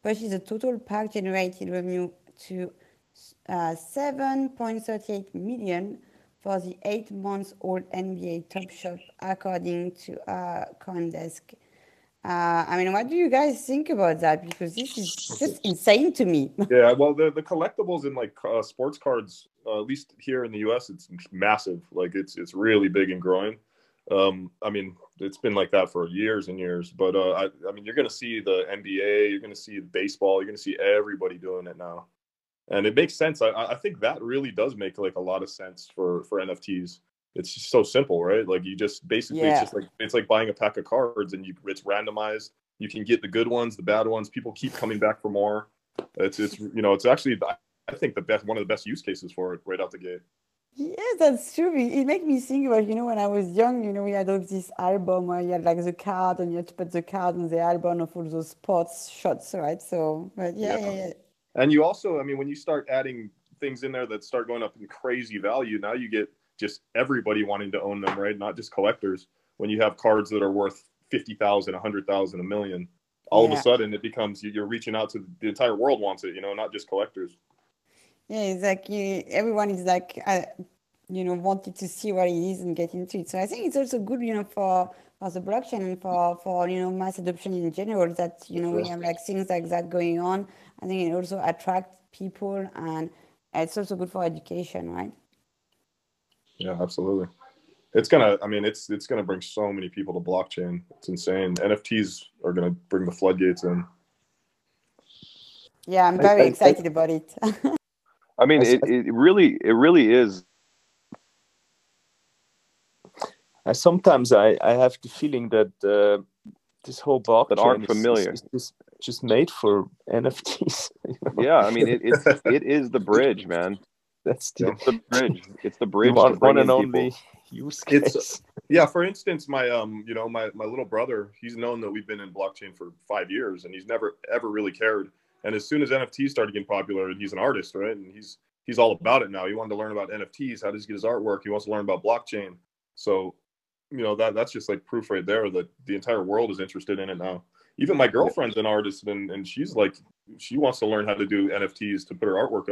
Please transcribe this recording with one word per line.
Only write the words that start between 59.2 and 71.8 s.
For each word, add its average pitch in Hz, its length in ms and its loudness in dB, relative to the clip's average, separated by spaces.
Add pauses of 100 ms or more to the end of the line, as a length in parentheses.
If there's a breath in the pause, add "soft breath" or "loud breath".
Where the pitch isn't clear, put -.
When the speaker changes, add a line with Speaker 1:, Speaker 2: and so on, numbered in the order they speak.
Speaker 1:
right? 170 280 -4
So, 160 540 -4
but 180 220 -6
yeah, 214 200 -2
Speaker 2:
Yeah. 208 80 -4
Speaker 1:
yeah, 190 220 -6
yeah. 170 60 -12 (400)
Speaker 2:
And 139 180 4
you 151 120 6
also, 175 360 -2
I 135 40 -6
mean, 139 140 -6
when 139 100 -6
you 143 80 -8
start 147 340 -4
adding 131 400 -4 (300)
things 131 240 -8
in 131 80 -6
there 127 160 -6
that 107 160 -10
start 120 240 -6
going 117 160 -6
up 107 160 -8
in 104 80 -18
crazy 120 520 -6
value, 107 400 -2
now 104 140 -4
you 123 160 -6
get 107 220 -2 (280)
just 104 220 -8 (140)
everybody 113 480 0
wanting 101 280 -4
to 95 100 -4
own 101 200 -6
them, 98 180 -2
right? 104 180 -4
Not 101 180 -8
just - 160 -14
collectors. 98 560 -2 (300)
When 104 120 -4
you 107 120 0
have 107 160 2
cards 107 340 4
that 104 120 0
are 98 80 2
worth 98 320 -2 (260)
fifty 113 240 -6
thousand, 101 420 2
a 92 40 -10
hundred 101 260 -6